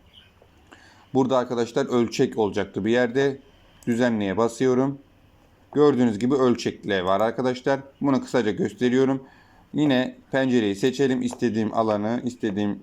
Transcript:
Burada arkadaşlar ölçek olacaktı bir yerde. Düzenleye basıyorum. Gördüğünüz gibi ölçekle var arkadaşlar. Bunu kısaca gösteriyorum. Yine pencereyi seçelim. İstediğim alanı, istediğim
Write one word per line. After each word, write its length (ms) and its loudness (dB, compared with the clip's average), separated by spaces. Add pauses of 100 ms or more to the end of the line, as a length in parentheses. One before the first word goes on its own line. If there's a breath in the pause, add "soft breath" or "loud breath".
(1120 loud breath)
Burada 240 2
arkadaşlar 480 -2
ölçek 520 0
olacaktı 480 -2
bir 60 0
yerde. 480 0 (480)
Düzenleye 500 0
basıyorum. 600 0 (760)
Gördüğünüz 460 4
gibi 160 0
ölçekle 720 0
var 160 2
arkadaşlar. 580 -2 (220)
Bunu 200 0
kısaca 300 0
gösteriyorum. 720 0 (500 loud breath)
Yine 420 0 (160)
pencereyi 440 2
seçelim. 460 0
İstediğim 520 -2
alanı, 520 -2
istediğim 580 -4